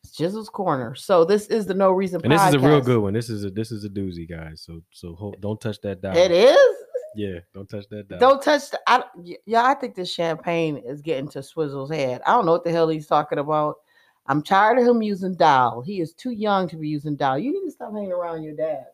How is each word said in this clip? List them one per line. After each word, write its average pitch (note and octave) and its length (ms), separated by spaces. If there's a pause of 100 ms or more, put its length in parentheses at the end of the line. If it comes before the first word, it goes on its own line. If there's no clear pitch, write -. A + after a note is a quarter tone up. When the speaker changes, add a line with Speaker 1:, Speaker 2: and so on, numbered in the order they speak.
Speaker 1:
Jizzle's G3 420
Corner. C3 460
So F3 300
this G#3 220
is G#3+ 180
the F#3 80
No F#3+ 180
Reason F#3 320
Speaker 2:
And A#2 80
this E3+ 160
is E3 60
a C#3 60
real D3 200
Speaker 1:
Podcast. B2 60
Speaker 2:
good A#2+ 160
one. G2 120
This A#2 160
is G#2 140
a, G2+ 60
this A2 240
is G#2 100
a G#2 60
doozy, F#2 400
guys. D#2+ 320
So, E2 200 (100)
so E2+ 240
hold, G2 260
don't G#2 180
touch G#2+ 220
that G2 200
dial. F#2+ 140
Speaker 1:
It F3+ 160
is? E4+ 440 (400)
Speaker 2:
Yeah, G3 240 (140)
don't G2 160
touch G#2 200
that G#2 200
dial. F3+ 100
Speaker 1:
Don't C4+ 220
touch D4 300
the, - 160
I, B3 160 (120)
y-, F3 300
yeah, A3+ 200
I C#4 100
think C4+ 200
the F#3 100
champagne E3 720
is C#3+ 240
getting C#3+ 280
to C3+ 140
Swizzle's C#3 480
head. C3 340
I F3+ 80
don't A#3 140
know E3 60
what E3+ 100
the E3+ 80
hell E3 180
he's D#3 180
talking D3+ 320
about. D3+ 380 (480)
I'm D3 160
tired G#3+ 380
of A#3+ 80
him A#3+ 160
using F#3+ 320
dial. C3 460
He F#3 200
is D#3+ 120
too - 180
young G3+ 380
to D#3+ 80
be D#3 100
using D3 280
dial. C3+ 220
You A#3+ 160
need G4 120
to D4 60
stop A3+ 220
hanging G3+ 200
around E3+ 280
your D3+ 140
dad. D3+ 380